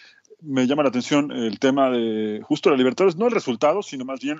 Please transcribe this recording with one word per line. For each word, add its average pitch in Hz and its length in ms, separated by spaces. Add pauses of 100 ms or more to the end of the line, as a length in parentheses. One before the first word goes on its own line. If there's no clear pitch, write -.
(400)
Me 131 280
llama 147 160
la 135 60
atención 139 420
el 113 260
tema 135 320
de 110 540
justo 151 260
la 143 60
Libertadores, 131 400
no 214 100
el 240 60
resultado, 156 500
sino 135 220
más 131 160
bien 147 200